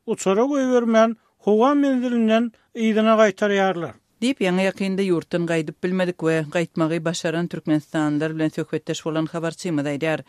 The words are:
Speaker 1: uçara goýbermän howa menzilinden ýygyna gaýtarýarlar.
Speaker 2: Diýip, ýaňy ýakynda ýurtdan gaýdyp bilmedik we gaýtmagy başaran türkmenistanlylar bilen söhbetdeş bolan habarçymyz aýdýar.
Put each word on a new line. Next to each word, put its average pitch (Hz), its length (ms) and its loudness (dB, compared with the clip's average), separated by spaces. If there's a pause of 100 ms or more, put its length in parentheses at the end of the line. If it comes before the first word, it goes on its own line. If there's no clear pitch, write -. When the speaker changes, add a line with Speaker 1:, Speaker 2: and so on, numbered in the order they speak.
Speaker 1:
uçara 208 360 0
goýbermän 240 760 2 (300)
howa 220 280 4
menzilinden 240 800 2 (240)
ýygyna 220 460 2
gaýtarýarlar. 190 720 0 (240)
Speaker 2:
Diýip, 254 240 -2
ýaňy 185 240 2
ýakynda 190 400 -2
ýurtdan 170 400 -2
gaýdyp 165 380 -2
bilmedik 180 420 -2
we 160 140 0 (100)
gaýtmagy 165 560 -2
başaran 165 420 -4
türkmenistanlylar 156 840 -2
bilen 156 160 -2
söhbetdeş 156 560 -6
bolan 160 240 -2
habarçymyz 165 560 -6
aýdýar. 147 440 -4